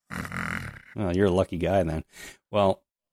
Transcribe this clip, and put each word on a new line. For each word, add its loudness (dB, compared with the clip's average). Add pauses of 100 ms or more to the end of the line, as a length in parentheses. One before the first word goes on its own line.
(960)
Well, -2
you're 6
a 4
lucky 2
guy 2
then. -2 (480)
Well, 2 (300)